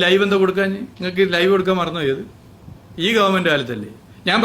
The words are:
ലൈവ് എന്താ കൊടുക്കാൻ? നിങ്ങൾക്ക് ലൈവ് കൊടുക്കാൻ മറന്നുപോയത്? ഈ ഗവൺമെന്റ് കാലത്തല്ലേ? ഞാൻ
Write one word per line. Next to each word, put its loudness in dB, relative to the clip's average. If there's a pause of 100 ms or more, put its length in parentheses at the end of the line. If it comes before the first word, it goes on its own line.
ലൈവ് 4
എന്താ 0
കൊടുക്കാൻ? 0 (280)
നിങ്ങൾക്ക് -2 (100)
ലൈവ് 2
കൊടുക്കാൻ 0
മറന്നുപോയത്? -4 (840)
ഈ 2
ഗവൺമെന്റ് 2
കാലത്തല്ലേ? -4 (400)
ഞാൻ 2